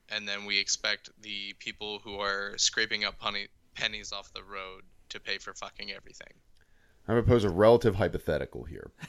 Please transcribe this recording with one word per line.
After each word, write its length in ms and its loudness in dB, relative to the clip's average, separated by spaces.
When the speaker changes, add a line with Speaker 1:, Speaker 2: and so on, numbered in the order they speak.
Speaker 1:
and 180 -6
then 180 -6
we 140 0
expect 500 -2
the 320 -12
people 500 -10
who 160 -10
are 380 -4
scraping 480 0
up 120 -4
honey, 300 -6
pennies 380 -6
off 200 -14
the 100 -12
road 400 -12
to 100 -10
pay 200 -6
for 140 -12
fucking 380 -12
everything. 420 -18
Speaker 2:
I'm 80 2
gonna 120 6
pose 180 8
a 40 4
relative 460 8
hypothetical 720 -2
here. 300 -14
<laughs> 140 -20